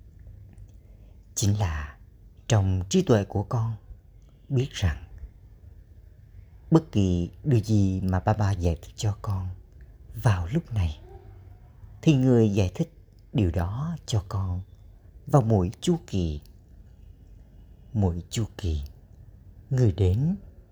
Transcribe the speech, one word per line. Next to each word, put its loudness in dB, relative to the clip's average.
Chính 0
là -4
trong 2
trí 2
tuệ 4
của -4
con -4
biết 0
rằng -4
bất 4
kỳ 0
điều 2
gì 2
mà 0
Baba 0
giải 0
thích -20
cho -4
con -6
vào 0
lúc -4
này -2
thì 4
người 6
giải 2
thích -6
điều 2
đó -4
cho -2
con -4
vào 4
mỗi 2
chu 0
kỳ. -2
Mỗi 0
chu -4
kỳ, -2
người 2
đến 0